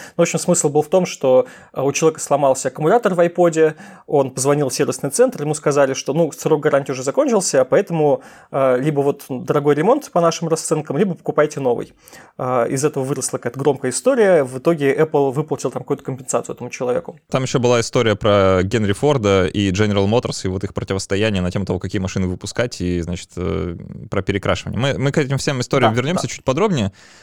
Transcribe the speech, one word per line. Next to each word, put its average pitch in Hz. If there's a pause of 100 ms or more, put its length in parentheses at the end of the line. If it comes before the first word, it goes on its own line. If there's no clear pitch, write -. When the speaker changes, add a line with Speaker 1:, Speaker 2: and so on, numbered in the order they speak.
(160)
Speaker 1:
в 170
общем, 170
смысл 165
был 147
в 147
том, 185
что, 127 (280)
э, 139
у 143
человека 160
сломался 139
аккумулятор 190
в 170
iPod'е, 170 (320)
он 139
позвонил 139
в -
сервисный 135
центр, 240
ему 151
сказали, 139
что, 135
ну, 160
срок 151
гарантии 139
уже 127
закончился, 185
поэтому, 156 (280)
э, 131
либо 143
вот 143
дорогой 143
ремонт 202
по 175
нашим 165
расценкам, 151
либо 185
покупайте 147
новый. 117 (460)
Э, 127
из 135
этого 139
выросла 131
какая-то 127
громкая 131
история, 202
в 127
итоге 143
Apple 147
выплатил 143
там -
какую-то 139
компенсацию 127
этому 123
человеку. - (100)
Speaker 2:
Там 131
еще 131
была 120
история 113
про 95
Генри 98
Форда 101
и 98
General 101
Motors, -
и -
вот 92
их -
противостояние 98
на 90
тему 95
того, 92
какие 98
машины 92
выпускать, 98
и, 90
значит, 87
э, 87 (340)
про 98
перекрашивание. 95
Мы, 127
мы 139
к 151
этим 135
всем 135
историям 131
Speaker 1:
Да, 117
Speaker 2:
вернемся 156
Speaker 1:
да. 127
Speaker 2:
чуть -
подробнее. 143 (300)